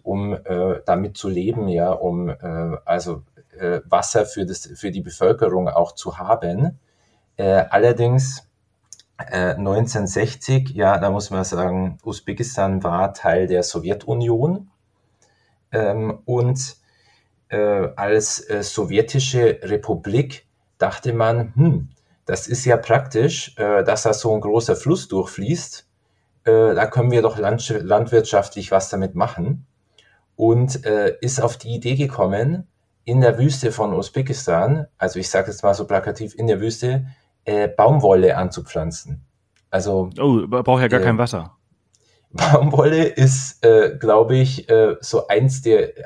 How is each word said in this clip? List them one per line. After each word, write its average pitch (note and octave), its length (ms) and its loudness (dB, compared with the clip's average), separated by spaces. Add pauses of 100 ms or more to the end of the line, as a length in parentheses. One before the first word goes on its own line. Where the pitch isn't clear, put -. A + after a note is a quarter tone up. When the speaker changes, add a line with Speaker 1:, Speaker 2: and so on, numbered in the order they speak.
Speaker 1:
um, G2 280 -4
äh, F2+ 520 -4
damit F#2+ 320 -2
zu G#2 100 -8
leben, G2 400 -4
ja, F2 240 0
um, F2 380 -4
äh, E2 560 -8
also, E2+ 380 -4 (360)
äh, F2 300 -4
Wasser F#2 360 0
für F#2+ 200 -8
das, F#2 300 -12
für G2+ 160 -10
die F#2 100 -8
Bevölkerung F#2 680 0
auch F2 240 0
zu - 260 -12
haben. G2 600 -2 (560)
Äh, F#2+ 340 2
allerdings, A#2+ 800 2 (720)
äh, F#2 380 -2
neunzehnhundertsechzig, G#2+ 1120 -2
ja, G2 280 2
da G2 120 0
muss G2+ 200 -4
man F#2+ 140 -2
sagen, F2+ 600 -4
Usbekistan G2 800 -4
war F2+ 300 -2
Teil F#2 340 0
der F2+ 160 0
Sowjetunion. A#2 1040 -2 (1040)
Ähm, A2 520 -2
und, B2 540 -2 (720)
äh, G2+ 460 0
als, G#2 440 -2 (100)
äh, G#2 140 -4
sowjetische A2+ 1000 0
Republik G#2 840 -4 (320)
dachte - 340 -4
man, A2+ 440 0
„Hm, C#3 340 2 (360)
das - 220 -6
ist - 160 -6
ja A#2+ 140 4
praktisch, B2 800 0
äh, G#2 260 2
dass G#2 200 0
da A2 100 2
so A2 200 -2
ein G#2+ 60 0
großer G#2 380 0
Fluss - 320 -2
durchfließt. - 800 -6 (580)
Äh, A2+ 300 6
da G#2+ 100 2
können B2 260 0
wir A#2 100 4
doch G#2+ 160 0
landsch-, G#2+ 440 -2
landwirtschaftlich G#2 880 0
was F#2+ 180 0
damit F#2+ 260 -4
machen.“ F#2 500 -4 (720)
Und, A#2+ 480 0
äh, G#2 340 0
ist B2+ 220 -4
auf - 160 -2
die A#2 180 -10
Idee B2 200 -2
gekommen, C3 720 -2 (360)
in B2+ 180 2
der A2+ 160 4
Wüste B2+ 340 0
von G#2 220 -2
Usbekistan, C3 920 -2 (100)
also F#2 220 -4
ich F#2 100 -8
sag G2 180 0
jetzt G#2 160 -10
mal G2+ 100 4
so G2+ 120 -4
plakativ, G2+ 500 -4
in A2+ 120 -2
der G2+ 140 2
Wüste, B2 460 -2 (360)
äh, G#2 240 0
Baumwolle G#2 720 4
anzupflanzen. E2 880 -8 (440)
Also, F#2+ 400 -2 (100)
Speaker 2:
Oh, A#2+ 280 2
bra-, A#2+ 140 -2
braucht B2+ 200 4
ja B2 60 2
gar B2 120 4
Speaker 1:
äh, - 40 2
Speaker 2:
kein A#2 140 2
Wasser. G#2 400 -4 (720)
Speaker 1:
Baumwolle D3 760 4
ist, - 600 2
äh, A2 320 6
glaub A2 320 4
ich, C3 400 0
äh, A2 320 6
so - 260 -2
eins C3 360 2
der, G#2+ 300 2 (120)